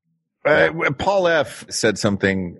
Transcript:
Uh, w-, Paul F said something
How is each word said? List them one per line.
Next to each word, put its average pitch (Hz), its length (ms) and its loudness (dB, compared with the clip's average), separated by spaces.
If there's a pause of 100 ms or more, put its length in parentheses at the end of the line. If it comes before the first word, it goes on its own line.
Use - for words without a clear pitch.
(460)
Uh, 156 220 4
w-, 160 240 -2
Paul 190 380 0
F - 400 -2
said 107 280 0
something 95 640 -2